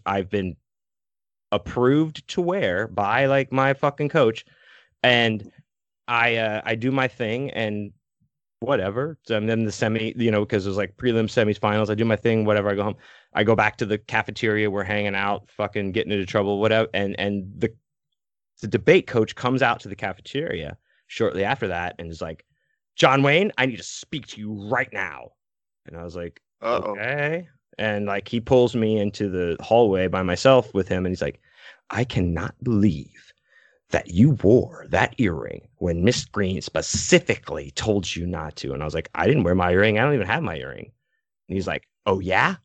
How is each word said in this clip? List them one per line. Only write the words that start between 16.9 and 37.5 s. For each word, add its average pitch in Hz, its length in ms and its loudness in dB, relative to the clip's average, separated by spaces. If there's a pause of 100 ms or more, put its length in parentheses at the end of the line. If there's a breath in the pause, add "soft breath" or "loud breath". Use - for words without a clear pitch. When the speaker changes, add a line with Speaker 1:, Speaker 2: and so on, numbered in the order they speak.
Speaker 1:
And, 98 260 -2
and 101 260 -4 (120)
the, 117 160 -2 (880)
the 113 60 -8
debate 139 400 4
coach 110 280 0
comes 127 280 0
out 117 180 0
to 104 80 -16
the 98 60 -12
cafeteria 95 840 -8 (300)
shortly 98 380 -2
after 113 240 -2
that 87 300 -6
and 85 120 -12
is 80 100 -12
like, 82 240 -12 (520)
"John 139 260 6
Wayne, 170 340 4
I 127 100 2
need 113 100 -4
to 85 60 -12
speak - 460 -12
to 107 120 -16
you 107 120 -8 (160)
right 127 240 -2
now." 78 380 -10 (560)
And 80 100 -16
I 85 60 -12
was 85 120 -12
like, 85 260 -12 (200)
Speaker 2:
Uh-oh. - 320 -2
Speaker 1:
"Okay." 147 540 -4 (320)
And, 104 280 -2
like, 101 220 -4
he 117 120 -2
pulls 123 340 4
me 110 240 2
into 101 300 -2
the 87 320 -2
hallway 98 460 4
by 92 160 0
myself 120 500 4
with 95 160 0
him. 92 160 0
And 90 80 -2
he's - 80 -6
like, 73 200 -6 (500 loud breath)
"I 113 140 0
cannot 87 580 -2
believe 101 680 0 (580 soft breath)
that - 180 -2
you 107 220 6 (120)
wore 107 480 4
that 104 280 0
earring 76 480 -4 (100)
when 85 260 -2
Miss 123 220 2
Green 95 360 -4
specifically - 1120 -2